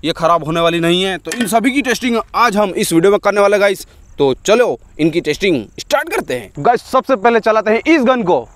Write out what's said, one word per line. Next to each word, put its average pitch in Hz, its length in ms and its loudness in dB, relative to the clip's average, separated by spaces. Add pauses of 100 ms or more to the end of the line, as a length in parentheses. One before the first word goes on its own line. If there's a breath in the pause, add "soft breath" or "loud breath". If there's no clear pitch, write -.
ये 156 100 -4
ख़राब 165 320 0
होने 165 160 -2
वाली 170 200 0
नहीं 175 220 0
है। 190 160 -4
तो - 140 -12
इन 240 140 -6
सभी 220 240 0
की 269 120 -2
testing 233 340 -2 (200)
आज 214 200 2
हम 208 140 0
इस 190 220 -4
वीडियो 165 180 4
में 202 100 2
करने 202 200 0
वाले 202 180 4
गाइस, 202 280 0 (320 soft breath)
तो 139 180 2
चलो 208 420 2 (220)
इनकी 160 200 0
testing 151 440 -2 (160)
start 302 300 -2
करते 370 240 -4
हैं। 110 240 -10
Guys 196 240 0
सबसे 262 340 -2
पहले 226 240 2
चलाते 214 300 0
हैं 226 160 0
इस 311 180 4
gun 247 180 2
को। 151 340 0